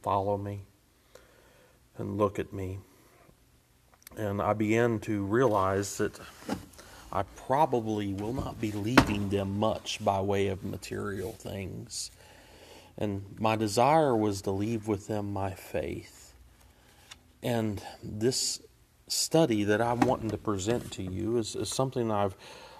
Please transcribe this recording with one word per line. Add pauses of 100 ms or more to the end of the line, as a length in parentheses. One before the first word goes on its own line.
follow
me (1400)
and
look
at
me. (1400)
And
I
began
to
realize
that (880)
I (120)
probably
will
not
be
leaving
them
much
by
way
of
material
things. (880)
And (160)
my
desire
was
to
leave
with
them
my
faith. (1080)
And (200)
this (480)
study
that
I'm
wanting
to
present
to
you
is,
is
something
I've, (440)